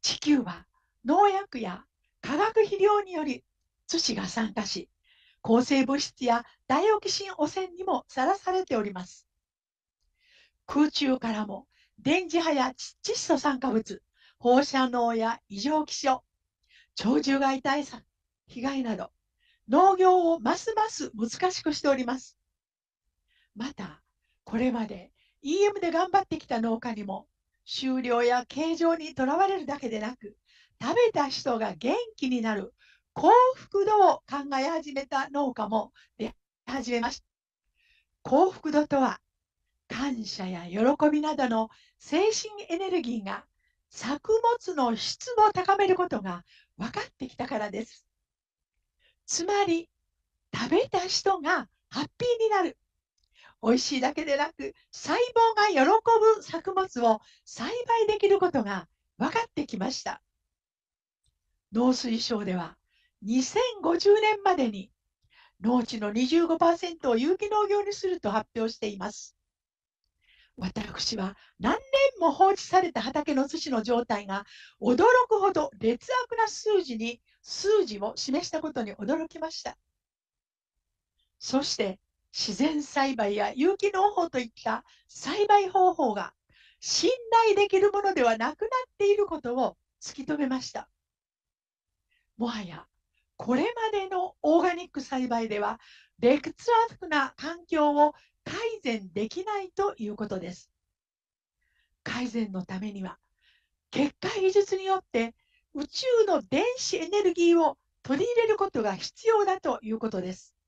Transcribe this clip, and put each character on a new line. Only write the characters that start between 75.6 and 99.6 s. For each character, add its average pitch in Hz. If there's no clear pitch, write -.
劣 240
悪 466
な 440
数 415
字 262
に、 233
数 403
字 214
を 208
示 269
し -
た 320
こ 311
と 247
に 202
驚 302
き -
ま 320
し -
た。 -
そ 269
し -
て、 196
自 -
然 302
栽 269
培 208
や 208
有 349
機 403
農 392
法 349
と 262
い 240
っ 233
た 220
栽 403
培 403
方 370
法 269
が 196
信 -
頼 415
で 403
き 392
る 403
も 403
の 392
で 269
は 226
な 247
く -
な 440
っ -
て 403
い 403
る 415
こ 330
と 240
を 254
突 -
き 277
止 302
め 294
ま 254
し -
た。 -
も 233
は 226
や、 165
こ -
れ 262
ま 453
で 392
の 370
オ 311
ー 330
ガ 359
ニ 349
ッ -
ク 277
栽 254
培 233
で 208
は、 208
劣 285
悪 -
な 285
環 339
境 294
を 294
改 -
善 208
で 202
き 370
な 415